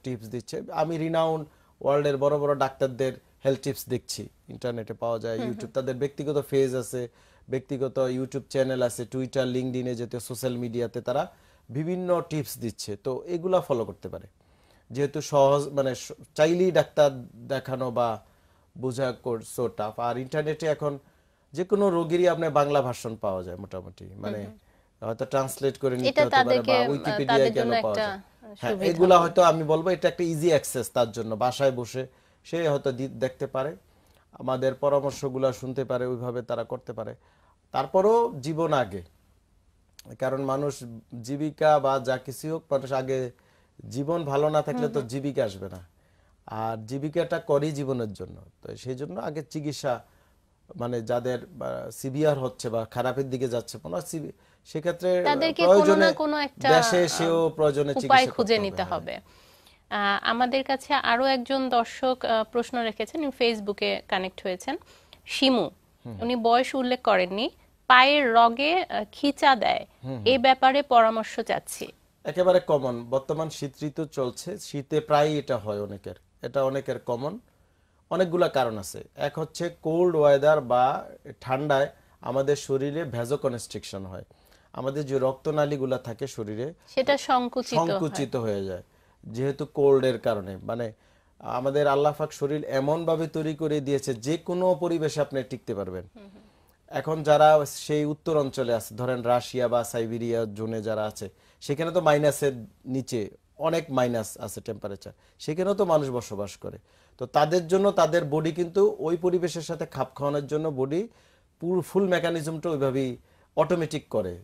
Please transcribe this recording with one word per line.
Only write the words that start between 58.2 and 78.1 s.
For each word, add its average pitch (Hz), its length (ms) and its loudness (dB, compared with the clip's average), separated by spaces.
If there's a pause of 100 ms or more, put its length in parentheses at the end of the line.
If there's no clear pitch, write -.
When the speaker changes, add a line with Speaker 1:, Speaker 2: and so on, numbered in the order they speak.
Speaker 2:
খুঁজে 226 240 2
Speaker 1:
করতে 208 120 0
হবে, 190 40 -4
Speaker 2:
নিতে 190 120 -4
Speaker 1:
হ্যাঁ। 180 160 -4
Speaker 2:
হবে। - 160 -8
আহ, - 1080 -6
আমাদের 247 400 0
কাছে 262 300 -2
আরো 254 320 2
একজন 262 440 0
দর্শক, 247 560 0
আহ, 226 180 2
প্রশ্ন 240 400 -2
রেখেছেন, 226 400 -4
উনি 277 160 -2
Facebook-এ 208 680 0
কানেক্ট 190 360 -4
হয়েছেন, 208 340 -4 (480)
শিমু। 247 440 2 (360)
Speaker 1:
হুম। 117 160 -12
Speaker 2:
উনি 240 140 -2
বয়স 233 400 2
উল্লেখ 247 260 0
করেননি। 196 480 2 (380)
পায়ের 262 460 6
রগে, 269 560 4
আহ, 214 220 -4
খিচা 285 440 4
দেয়, - 300 0 (180)
Speaker 1:
হুম, 123 220 -8
Speaker 2:
এ 247 80 6
Speaker 1:
হুম। 262 80 2
Speaker 2:
ব্যাপারে 262 400 4
পরামর্শ 226 580 4
চাচ্ছি। - 520 -6 (320)
Speaker 1:
একেবারে 180 360 4
কমন, 131 500 0
বর্তমান 151 400 -2
শীত 143 340 -10
ঋতু 151 220 -6
চলছে, 143 520 -6
শীতে 151 420 -4
প্রায়ই 151 400 2
এটা 139 180 -2
হয় 104 240 -6
অনেকের, 98 340 -10 (260)
এটা 127 220 -2
অনেকের 131 360 -2
কমন, 139 400 -6 (680)
অনেকগুলা 175 400 2